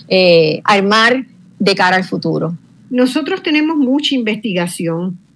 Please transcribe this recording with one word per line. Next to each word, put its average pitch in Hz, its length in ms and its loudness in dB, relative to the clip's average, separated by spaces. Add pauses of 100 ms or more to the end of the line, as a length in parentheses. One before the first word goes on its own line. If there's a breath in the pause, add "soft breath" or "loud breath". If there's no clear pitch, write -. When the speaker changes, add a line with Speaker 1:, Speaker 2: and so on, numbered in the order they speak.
Speaker 1:
eh, 170 560 4
armar 220 640 2 (340)
de 196 160 0
cara 185 220 2
al 185 80 -2
futuro. 165 500 -4 (340)
Speaker 2:
Nosotros 269 540 -2
tenemos 311 320 0
mucha 285 400 0
investigación, 180 1040 -4 (180)